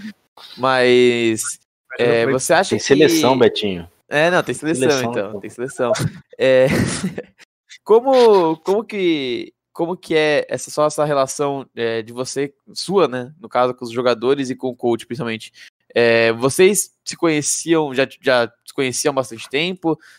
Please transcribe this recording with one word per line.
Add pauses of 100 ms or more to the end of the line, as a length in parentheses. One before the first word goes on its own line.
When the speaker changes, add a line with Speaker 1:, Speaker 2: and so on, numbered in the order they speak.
(580)
Speaker 1:
Mas, (460)
Speaker 2:
Mas
Speaker 1:
é,
Speaker 2:
não
foi
Speaker 1:
você
acha
Speaker 3:
Tem
seleção,
Speaker 1:
que
Speaker 3:
Betinho. (200)
Speaker 1:
É,
não,
tem
seleção,
Speaker 3:
Seleção,
Speaker 1:
então,
Speaker 3:
então.
Speaker 1:
tem
seleção. (460)
É,
<laughs> (460)
como,
como
que, (180)
como
que
é
essa,
só
essa
relação, (100)
é,
de
você, (200)
sua,
né,
no
caso,
com
os
jogadores
e
com
o
coach,
principalmente? (440)
É,
vocês (140)
se
conheciam,
já, (120)
já (140)
se
conheciam
há
bastante
tempo? (220)